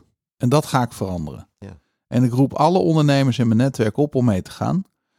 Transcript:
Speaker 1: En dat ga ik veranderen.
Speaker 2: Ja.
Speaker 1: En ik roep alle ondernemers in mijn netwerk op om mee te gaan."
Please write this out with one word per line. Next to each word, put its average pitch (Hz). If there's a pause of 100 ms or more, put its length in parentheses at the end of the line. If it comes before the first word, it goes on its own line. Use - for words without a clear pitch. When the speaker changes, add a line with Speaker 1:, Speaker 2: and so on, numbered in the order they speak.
(360)
Speaker 1:
En 123
dat 147
ga 131
ik 120
veranderen. 85 (100)
Speaker 2:
Ja. 98 (280)
Speaker 1:
En 123
ik 120
roep 131
alle 170
ondernemers 147
in 120
mijn 113
netwerk 123
op 147
om 127
mee 98
te -
gaan." 147 (360)